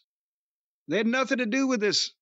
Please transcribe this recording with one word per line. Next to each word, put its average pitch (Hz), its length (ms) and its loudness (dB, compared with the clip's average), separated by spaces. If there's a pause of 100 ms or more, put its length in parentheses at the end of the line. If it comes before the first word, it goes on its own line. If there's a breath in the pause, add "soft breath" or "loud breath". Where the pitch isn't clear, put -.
(880)
They 151 80 -2
had 220 120 2
nothing 262 320 0
to 247 60 0
do 262 220 0
with 247 140 0
this 196 300 0 (100)